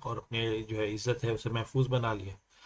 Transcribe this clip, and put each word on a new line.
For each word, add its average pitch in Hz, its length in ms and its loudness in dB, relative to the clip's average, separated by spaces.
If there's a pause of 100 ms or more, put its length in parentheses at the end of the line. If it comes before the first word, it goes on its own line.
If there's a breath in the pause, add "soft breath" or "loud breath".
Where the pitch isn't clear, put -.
और 117 120 -4
अपने 113 440 0
जो 110 160 -6
है 107 160 2
इज्जत 120 300 0
है 113 100 2
उसे 110 160 -2
महफूज 117 380 2
बना 120 260 2
लिया, 98 240 -6 (280 loud breath)